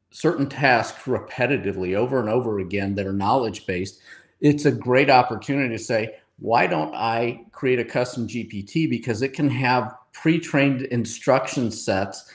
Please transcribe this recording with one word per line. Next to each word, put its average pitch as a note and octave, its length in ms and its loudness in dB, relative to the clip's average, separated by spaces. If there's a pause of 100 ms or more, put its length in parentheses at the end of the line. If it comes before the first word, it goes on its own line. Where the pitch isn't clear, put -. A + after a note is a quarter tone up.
(140)
certain D3+ 360 0
tasks B2+ 560 0
repetitively G2+ 920 -2
over B2+ 240 0
and G#2+ 80 -2
over A2 320 0
again G2 360 -2
that G2 120 -4
are F#2+ 60 -4
knowledge-based, G2 880 -2 (400)
it's D3 240 4
a C#3+ 60 6
great B2 380 2
opportunity B2+ 640 2
to A2 80 -6
say, A2 340 -2 (240)
"Why A#2 280 2
don't D#3 260 -2
I A#2 600 -2
create B2+ 260 2
a A2+ 60 -2
custom B2 420 -2
G A2 160 -6
P G#2+ 180 -10
T? D#3+ 260 -2
Because A2+ 340 -2
it C3+ 100 -2
can D3 180 0
have B2 460 0 (160)
pre-trained C#3 720 2
instruction B2+ 880 0
sets - 640 -4